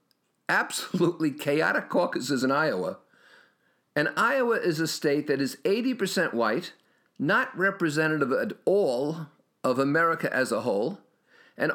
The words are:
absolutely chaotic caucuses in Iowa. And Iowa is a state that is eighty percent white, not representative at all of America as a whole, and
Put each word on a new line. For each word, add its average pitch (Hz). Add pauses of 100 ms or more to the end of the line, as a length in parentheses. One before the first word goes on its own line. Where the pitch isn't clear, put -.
(480)
absolutely 170
chaotic 156
caucuses 143
in 131
Iowa. 104 (960)
And 151
Iowa 233
is 160
a 165
state 147
that 139
is 131
eighty 233
percent 180
white, 117 (440)
not 196
representative 156
at 107 (140)
all 160 (360)
of 127
America 160
as 123
a 110
whole, 117 (580)
and 147